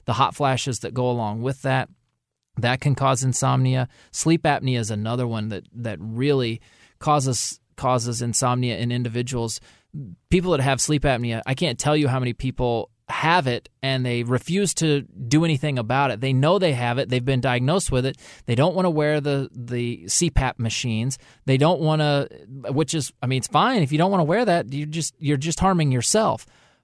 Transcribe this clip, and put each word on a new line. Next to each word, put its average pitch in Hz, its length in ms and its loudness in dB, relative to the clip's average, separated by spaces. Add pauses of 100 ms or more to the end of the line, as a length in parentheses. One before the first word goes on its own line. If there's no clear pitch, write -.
the 113 100 -2
hot 131 200 0
flashes 131 460 -2
that - 140 -8
go 123 160 0
along 113 320 -4
with 131 200 -6
that. 131 260 -2 (680)
That 120 220 0
can 143 140 2
cause 131 300 2
insomnia. 131 640 0 (220)
Sleep 165 320 2
apnea 131 360 0
is 110 120 -4
another 113 360 -2
one 110 220 -4
that, 101 160 -8 (100)
that 113 260 -8
really 117 600 0 (380)
causes, 135 640 0 (160)
causes 123 460 -2
insomnia 123 560 0
in 120 140 -2
individuals. 120 680 -4 (680)
People 180 220 2
that 143 80 2
have 131 200 0
sleep 151 220 0
apnea, 120 440 0
I 131 80 -2
can't 131 240 -2
tell 151 180 2
you 147 120 2
how 131 100 2
many 127 160 -2
people 120 560 -2 (180)
have 160 380 2
it 120 220 -4 (140)
and 131 240 -2
they 120 160 0
refuse 156 500 0
to 147 300 0
do 135 420 0
anything 151 340 0
about 127 320 2
it. 107 100 -6
They 135 120 0
know 147 260 4
they 180 140 2
have 120 260 0
it. 139 120 -2
They've 123 140 0
been 131 180 0
diagnosed 131 500 0
with 127 140 0
it. 135 100 -6 (300)
They 120 80 0
don't 156 200 4
wanna 185 160 2
wear 151 300 2
the, 139 320 -2
the 120 560 -6
C 165 220 0
pap 131 280 0
machines. 113 600 -2 (260)
They 135 140 2
don't 151 220 4
wanna, 151 480 2 (420)
which 143 240 0
is, 151 180 -4 (100)
I 123 40 -2
mean, 131 120 0
it's 117 100 -4
fine. 208 340 2
If 135 100 0
you 151 60 2
don't 175 120 4
wanna 185 140 2
wear 190 200 2
that, 170 280 0
you're 147 140 -4
just, 156 320 -6
you're 147 180 0
just 156 240 -2
harming 180 320 4
yourself. 175 540 0 (380)